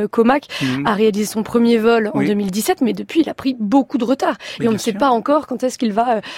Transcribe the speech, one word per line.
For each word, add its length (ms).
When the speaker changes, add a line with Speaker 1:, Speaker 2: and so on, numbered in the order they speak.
Speaker 1:
euh, 60
Comac, 380
Speaker 2:
Mhm. 240
Speaker 1:
a 80
réalisé 300
son 200
premier 340
vol 360
en 60
Speaker 2:
Oui. 80
Speaker 1:
deux 60
mille 180
dix-sept, 300
mais 100
depuis, 300
il 80
a 40
pris 240
beaucoup 400
de 60
retard. 320
Speaker 2:
Mais 60
Speaker 1:
Et 20
on 40
Speaker 2:
bien 20
Speaker 1:
ne 60
sait 120
Speaker 2:
sûr. 80
Speaker 1:
pas 120
encore 360
quand 160
est-ce 140
qu'il 160
va, 240
euh, 40